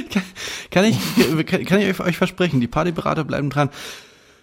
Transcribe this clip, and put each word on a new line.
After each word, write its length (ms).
kann, 100
kann 140
ich, 140
kann, 180
kann 160
ich 200
euch 160
versprechen, 440
die 80
Partyberater 560
bleiben 260
dran. 200